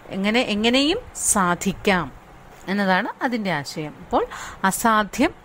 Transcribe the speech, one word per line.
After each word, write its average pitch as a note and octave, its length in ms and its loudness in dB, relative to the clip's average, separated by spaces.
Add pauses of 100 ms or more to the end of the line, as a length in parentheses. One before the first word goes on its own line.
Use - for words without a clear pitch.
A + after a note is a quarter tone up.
എങ്ങനെ, G#3 320 0
എങ്ങനെയും B3 580 2 (160)
സാധിക്കാം F3+ 960 0 (560)
എന്നതാണ് G3 420 2 (140)
അതിൻ്റെ A3+ 280 -2
ആശയം. D3 480 -6
അപ്പോൾ D4 240 0 (400)
അസാധ്യം G#3+ 680 2 (140)